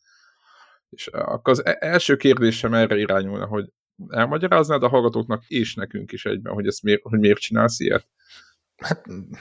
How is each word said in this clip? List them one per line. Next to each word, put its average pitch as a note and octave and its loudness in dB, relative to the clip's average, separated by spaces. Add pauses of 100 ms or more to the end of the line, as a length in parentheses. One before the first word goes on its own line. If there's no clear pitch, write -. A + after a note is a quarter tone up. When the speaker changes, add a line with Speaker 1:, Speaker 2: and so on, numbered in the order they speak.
(880)
Speaker 1:
És, - -16
akkor - -2
az A#2+ 0
e-, - 0
első E3 2
kérdésem A#2 2
erre A2 4
irányulna, G2 -2
hogy G2+ -6 (360)
elmagyaráznád D3+ 0
a A#2+ 2
hallgatóknak A#2 0
és A#2 -4
nekünk G2+ -10
is - -14
egyben, G2+ -6
hogy G2+ -4
ezt - -6
miért, G#2 2
hogy A2 0
miért G#2 4
csinálsz A2+ 0
ilyet? - -2 (720)
Speaker 2:
Hát, - -6 (360)